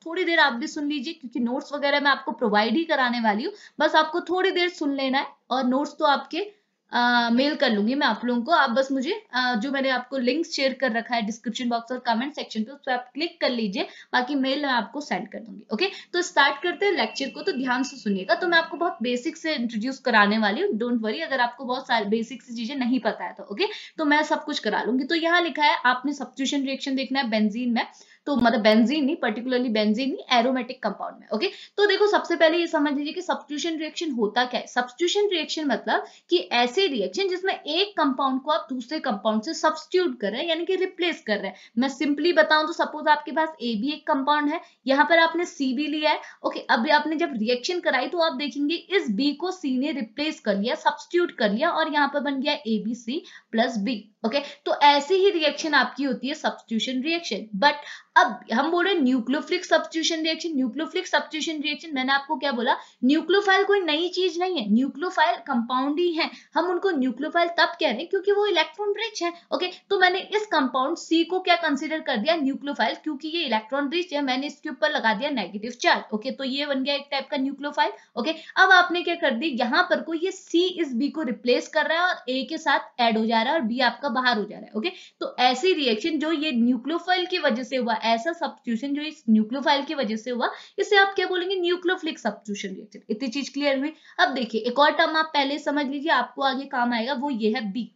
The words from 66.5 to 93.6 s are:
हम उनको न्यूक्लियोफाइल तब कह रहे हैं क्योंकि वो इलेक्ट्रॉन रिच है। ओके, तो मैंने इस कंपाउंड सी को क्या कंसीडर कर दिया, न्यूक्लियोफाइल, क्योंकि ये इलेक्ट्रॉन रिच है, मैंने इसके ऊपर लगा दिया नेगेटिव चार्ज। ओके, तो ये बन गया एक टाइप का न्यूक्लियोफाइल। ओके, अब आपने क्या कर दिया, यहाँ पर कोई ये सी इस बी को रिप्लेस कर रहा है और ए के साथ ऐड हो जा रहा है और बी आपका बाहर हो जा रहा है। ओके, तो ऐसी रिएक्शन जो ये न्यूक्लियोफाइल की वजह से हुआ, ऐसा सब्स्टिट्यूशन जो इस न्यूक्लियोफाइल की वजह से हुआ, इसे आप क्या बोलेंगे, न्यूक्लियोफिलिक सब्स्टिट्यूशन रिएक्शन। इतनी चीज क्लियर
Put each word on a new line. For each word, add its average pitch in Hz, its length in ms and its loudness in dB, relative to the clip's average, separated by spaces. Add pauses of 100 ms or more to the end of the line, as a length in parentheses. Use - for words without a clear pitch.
हम 330 140 2
उनको 359 220 0
न्यूक्लियोफाइल 302 580 0
तब 339 300 2
कह 311 100 2
रहे 220 80 -2
हैं 339 100 -8
क्योंकि 392 240 0
वो 403 160 4
इलेक्ट्रॉन 403 500 0
रिच 427 260 -6
है। 339 80 -2 (220)
ओके, 359 160 -2 (200)
तो 392 100 2
मैंने 370 200 4 (160)
इस 427 160 0
कंपाउंड 277 460 2
सी 330 260 2
को 349 160 -2
क्या 370 180 4
कंसीडर 311 440 -2
कर 285 160 -2
दिया, 302 180 2
न्यूक्लियोफाइल, 277 680 -2
क्योंकि 311 240 -10
ये 330 180 -4
इलेक्ट्रॉन 269 480 -2
रिच 349 200 -4
है, 294 80 -2
मैंने 269 260 -2
इसके 302 220 -10
ऊपर 302 220 0
लगा 226 220 2
दिया 240 180 -2
नेगेटिव 208 400 -6 (100)
चार्ज। 269 320 2
ओके, 214 180 -4
तो - 120 -8
ये 269 220 -4
बन 269 180 -2
गया 285 120 -2
एक 277 160 -6
टाइप 269 200 -4
का 302 60 -4
न्यूक्लियोफाइल। 285 540 -2 (260)
ओके, 311 180 -2 (220)
अब 370 140 8
आपने 349 320 6
क्या 339 120 0
कर 302 200 0
दिया, 254 300 -2
यहाँ 302 240 2
पर 302 120 2
कोई 320 220 -4
ये 381 80 -2
सी 349 340 0 (160)
इस 277 140 -4
बी 277 140 0
को 311 140 -6
रिप्लेस 247 440 0
कर 302 200 0
रहा 311 100 0
है 359 160 2
और 339 160 -10
ए 262 200 -2
के 320 80 -6
साथ 311 440 0
ऐड 226 160 4
हो 220 80 2
जा 226 160 2
रहा 254 120 0
है 330 60 2
और 254 80 -2
बी 240 140 -2
आपका 247 300 0
बाहर 247 260 2
हो 208 60 -2
जा - 120 -10
रहा - 100 -14
है। - 120 -20
ओके, 220 120 -2 (300)
तो - 220 -8
ऐसी 262 320 4
रिएक्शन 277 460 0
जो 302 120 0
ये 311 220 -2
न्यूक्लियोफाइल 285 720 0
की 359 140 -2
वजह 262 240 0
से 269 120 -6
हुआ, 233 280 0
ऐसा 226 300 2
सब्स्टिट्यूशन 277 640 -4
जो 294 60 -4
इस 302 280 -10
न्यूक्लियोफाइल 254 540 4
की 311 120 -6
वजह 226 200 -2
से 220 160 -6
हुआ, 247 180 -2 (300)
इसे 392 180 4
आप 392 180 6
क्या 370 120 0
बोलेंगे, 370 280 -2
न्यूक्लियोफिलिक 349 640 -2
सब्स्टिट्यूशन 202 560 -8
रिएक्शन। - 340 -18
इतनी 226 200 -4
चीज 269 200 -6
क्लियर 277 300 0